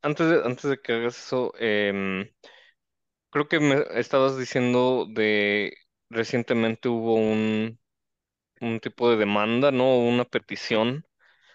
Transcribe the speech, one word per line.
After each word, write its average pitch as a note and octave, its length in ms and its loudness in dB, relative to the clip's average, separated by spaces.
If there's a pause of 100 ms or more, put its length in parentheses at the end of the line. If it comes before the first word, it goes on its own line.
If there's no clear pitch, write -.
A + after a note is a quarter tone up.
antes D3+ 280 0
de, E3 160 4
antes B2+ 240 -4
de C3+ 120 -2
que A#2+ 120 -4
hagas A#2 240 -2
eso, B2+ 400 -4
em, G2+ 680 -2 (1040)
creo D3 180 -2
que E3 120 0
me D3 240 2 (160)
estabas C3+ 380 2
diciendo B2 720 0
de G#2 640 0 (340)
recientemente A#2 800 -2
hubo A2+ 260 0
un, A2 640 0 (800)
un A2+ 200 -4
tipo A#2+ 300 0
de A2+ 60 4
demanda, G#2+ 540 2
¿no? B2+ 280 2
Una A#2+ 260 2
petición A#2 800 -4 (500)